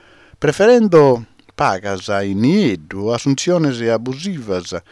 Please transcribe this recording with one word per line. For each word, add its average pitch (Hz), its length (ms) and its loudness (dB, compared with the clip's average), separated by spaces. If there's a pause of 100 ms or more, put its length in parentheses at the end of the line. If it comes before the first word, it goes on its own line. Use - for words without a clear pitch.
(380)
preferendo 160 880 4 (280)
pagas 98 540 -4
a 101 160 0
iniedo, 101 880 -2
assunziones 139 720 -2
abusivas, 117 1000 -4 (100)